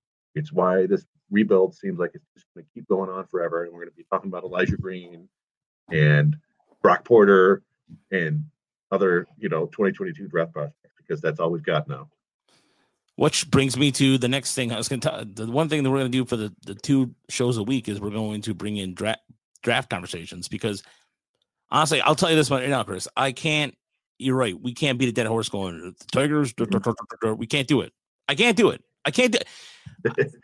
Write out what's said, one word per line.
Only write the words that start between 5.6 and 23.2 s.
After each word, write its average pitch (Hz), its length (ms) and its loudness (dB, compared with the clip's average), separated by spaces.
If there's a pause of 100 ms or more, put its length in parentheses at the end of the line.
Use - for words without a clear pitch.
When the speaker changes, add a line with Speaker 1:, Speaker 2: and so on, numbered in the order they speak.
Speaker 1:
and 76 440 4 (460)
Brock 90 220 4
Porter 98 580 8 (480)
and 78 340 -2 (460)
other, 90 360 2 (120)
you 107 100 -6
know, 80 180 0
twenty 98 260 0
twenty-two 92 360 -8
draft 82 240 -2
prospects, - 440 -10
because 78 240 -8
that's 80 200 -4
all 82 100 0
we've 82 140 -4
got 76 240 -2
now. 69 200 -12 (1080)
Speaker 2:
Which - 340 0
brings 135 260 2
me 139 160 4
to 135 240 4
the 120 120 0
next 135 260 -4
thing 120 180 -4
I 113 40 -4
was 113 120 -6
gonna 131 120 -4
t-, 113 340 -6
the 110 160 -8
one 151 180 0
thing 151 140 0
that 131 80 0
we're 135 80 2
gonna 131 100 0
do 127 160 0
for 120 120 -4
the, 107 180 -6 (100)
the - 100 -12
two 131 400 0 (140)
shows 123 300 -2
a 104 40 -2
week 123 260 -2
is 104 120 -6
we're 104 100 -6
going 107 320 -6
to 107 120 -6
bring 101 220 -6
in 95 180 -6
dra-, 107 220 -4 (460)
draft 120 280 -2
conversations, 87 580 -10
because 104 340 -6 (880)
honestly, 147 300 2
I'll 156 140 4
tell 170 160 2
you 160 60 6
this 151 140 4
one 135 100 0
right 131 100 -4
now, 127 140 0
Chris, 95 320 -8
I 131 160 0